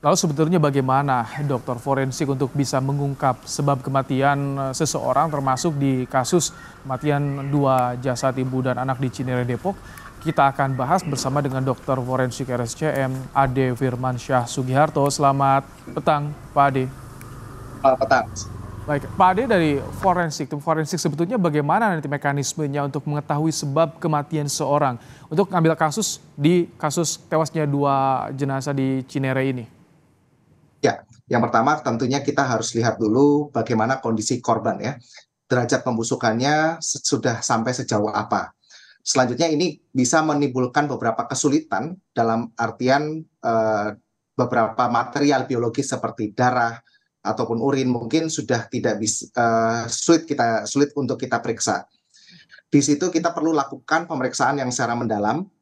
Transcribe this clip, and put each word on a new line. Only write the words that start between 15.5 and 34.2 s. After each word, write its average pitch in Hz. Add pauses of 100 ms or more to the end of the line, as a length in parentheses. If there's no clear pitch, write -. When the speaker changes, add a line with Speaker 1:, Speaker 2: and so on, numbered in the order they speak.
Speaker 1:
petang, 147 (160)
Pak 143
Ade. 131 (960)
Speaker 2:
Selamat 131
petang. 127 (600)
Speaker 1:
Baik, 147
Pak 190
Ade 196
dari 170 (340)
forensik, 170
tim 147
forensik, 156
sebetulnya 170
bagaimana 170
nanti 147
mekanismenya 143
untuk 139
mengetahui 147
sebab 156
kematian 151
seorang? 139 (320)
Untuk 185
mengambil 165
kasus, 160 (160)
di 170
kasus 156
tewasnya 156
dua 139
jenazah 139
di 135
Cinere 135
ini. 123 (1120)
Speaker 2:
Ya, - (320)
yang 117
pertama 123
tentunya 127
kita -
harus 117
lihat 113
dulu 143
bagaimana 117
kondisi 113